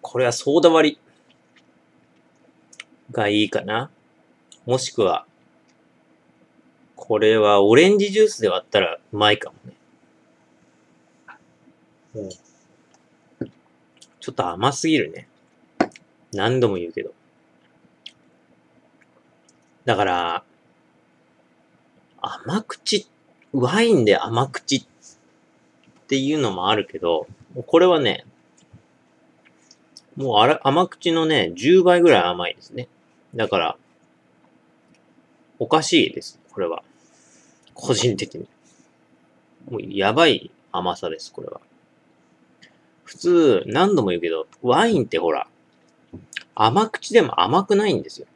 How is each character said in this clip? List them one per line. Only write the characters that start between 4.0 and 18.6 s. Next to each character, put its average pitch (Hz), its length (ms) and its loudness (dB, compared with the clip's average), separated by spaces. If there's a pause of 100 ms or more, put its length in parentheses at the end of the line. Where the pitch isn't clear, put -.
も 123 100 0
し - 140 -6
く 110 140 0
は、 - 200 -2 (1700)
こ 110 220 -4
れ 110 200 4
は 104 240 6
オ 107 120 6
レ 165 140 6
ン 208 100 4
ジ 202 120 0
ジ 208 100 0
ュ 214 40 6
ー 208 40 0
ス - 140 -8
で 101 80 2
割 90 120 -4
っ - 60 -20
た 101 120 2
ら 85 180 -4 (120)
う 104 60 -10
ま 107 160 4
い 107 60 0
か - 120 -14
も - 140 -20
ね。 - 120 -20 (2500)
う - 1300 -18
ん。 - 20 -20 (720)
ち - 80 -12
ょ - 40 -12
っ - 20 -18
と 90 120 -4
甘 95 280 -2
す 160 120 -8
ぎ 156 120 0
る 76 120 -4
ね。 - 180 -20 (1040)
何 113 260 0
度 120 80 2
も 98 80 -2
言 85 140 -8
う - 20 -20
け - 100 -10
ど。 - 120 -14 (2750)